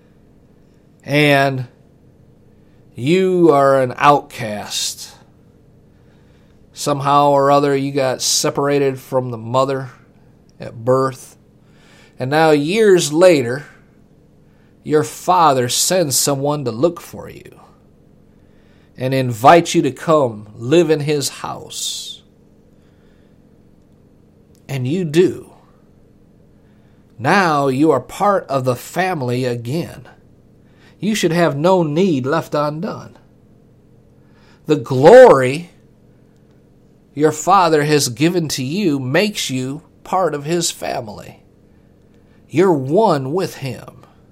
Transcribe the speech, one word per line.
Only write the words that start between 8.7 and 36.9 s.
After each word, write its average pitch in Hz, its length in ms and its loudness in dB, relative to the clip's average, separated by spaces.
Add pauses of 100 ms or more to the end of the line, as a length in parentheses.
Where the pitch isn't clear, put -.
from 127 300 -4
the 117 80 -10
mother 131 520 -4 (720)
at 113 240 -14
birth. 131 520 -2 (840)
And 127 120 -6
now, 160 200 2
years 165 640 2
later, 143 540 4 (1160)
your 147 180 0
father 160 640 2
sends 165 480 -2
someone 143 480 -2
to 120 60 -6
look 156 300 -2
for - 280 -18
you - 300 -20 (1400)
and 131 160 -6
invite 131 600 2
you 170 80 2
to 143 80 -2
come 120 640 -2
live 151 360 0
in 151 100 0
his 143 280 -4
house. - 920 -12 (2500)
And 131 180 -8
you 175 180 -4
do. 156 480 -2 (1700)
Now 151 500 0
you 139 220 2
are 131 100 2
part 196 460 -2
of 135 180 -2
the 127 120 0
family 139 680 -4
again. 123 640 -8 (880)
You 208 160 -4
should 175 180 -2
have 160 240 0
no 175 260 2
need 151 420 0
left 151 300 -4
undone. 151 640 -6 (1500)
The 151 100 2
glory 147 920 6 (1400)